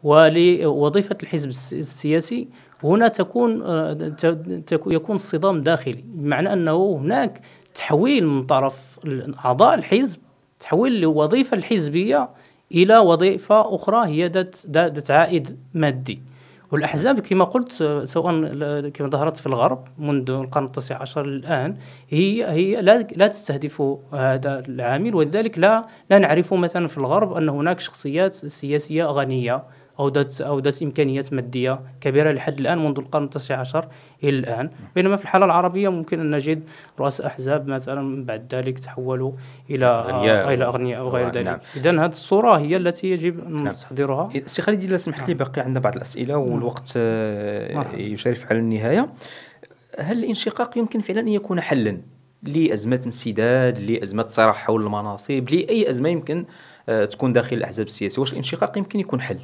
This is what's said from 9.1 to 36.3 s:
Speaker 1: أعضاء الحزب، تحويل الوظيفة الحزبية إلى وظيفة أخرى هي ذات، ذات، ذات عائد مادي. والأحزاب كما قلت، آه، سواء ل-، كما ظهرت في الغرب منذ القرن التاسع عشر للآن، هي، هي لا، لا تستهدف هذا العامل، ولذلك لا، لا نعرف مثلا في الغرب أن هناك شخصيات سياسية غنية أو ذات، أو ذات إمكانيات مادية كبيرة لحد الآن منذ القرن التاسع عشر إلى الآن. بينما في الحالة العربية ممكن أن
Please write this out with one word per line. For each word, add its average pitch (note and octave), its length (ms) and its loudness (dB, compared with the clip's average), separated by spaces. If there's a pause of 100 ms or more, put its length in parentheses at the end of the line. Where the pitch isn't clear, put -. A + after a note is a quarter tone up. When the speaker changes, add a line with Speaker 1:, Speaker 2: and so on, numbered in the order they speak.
Speaker 1:
أعضاء C3+ 300 6
الحزب، A3+ 440 0 (420)
تحويل A#3 360 0
الوظيفة D#3+ 600 2
الحزبية F#3+ 720 0 (440)
إلى F#3+ 260 8
وظيفة G3 760 4
أخرى G#3+ 320 0
هي D#3+ 220 0
ذات، F#3 280 -2 (140)
ذات، D#3+ 220 2
ذات C#3+ 180 -6
عائد D#3+ 460 4 (180)
مادي. C3 480 -2 (500)
والأحزاب E3+ 480 0
كما F#3 240 2
قلت، A#3+ 380 -4
آه، D3 220 -2
سواء E3 280 -2
ل-، D3 640 -2
كما C#3+ 140 -4
ظهرت D3 280 0
في - 100 -10
الغرب B2+ 380 0 (140)
منذ C#3 320 -2
القرن C3 340 -2
التاسع C3 380 -8
عشر C#3 240 -6
للآن، C#3 500 -4 (340)
هي، G3 400 0
هي F#3+ 320 0
لا، G#3+ 240 6 (100)
لا F#3+ 100 6
تستهدف D3 560 -4 (300)
هذا C3+ 560 -2
العامل، C3+ 460 -2
ولذلك F3+ 440 0
لا، A3 280 4 (240)
لا G3 80 10
نعرف F3 360 4
مثلا F3 340 0
في - 100 -8
الغرب F3+ 340 0
أن D#3+ 160 0
هناك D3+ 320 0
شخصيات F3 540 -2
سياسية D3 720 -2
غنية C3 580 0 (380)
أو C#3 80 2
ذات، C3+ 320 0
أو C#3+ 180 -2
ذات C#3 240 -2
إمكانيات C3+ 500 -2
مادية B2+ 480 -2 (200)
كبيرة D3 320 2
لحد C#3 280 -4
الآن D#3+ 180 0
منذ D3 200 -2
القرن C#3 260 -4
التاسع C#3 340 -6
عشر C3 300 -4 (360)
إلى C#3 140 2
الآن. A#2+ 320 -4 (240)
بينما F#3+ 220 2
في G3+ 60 -6
الحالة F#3+ 220 4
العربية F3+ 440 2
ممكن E3 320 -4
أن D3+ 140 0